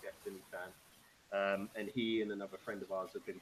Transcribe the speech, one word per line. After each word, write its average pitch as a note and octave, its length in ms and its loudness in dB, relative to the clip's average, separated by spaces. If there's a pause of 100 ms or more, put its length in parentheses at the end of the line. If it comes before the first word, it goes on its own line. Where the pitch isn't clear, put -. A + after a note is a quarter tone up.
Destiny - 480 -8
fan. F#2 220 -8 (600)
Um, G2 440 4
and G#2 120 -2
he A2+ 320 4
and G#2 120 2
another G2 260 -4
friend G2+ 240 -4
of F#2+ 80 -8
ours F#2+ 240 0
have F#2+ 100 -6
been F#2+ 180 -6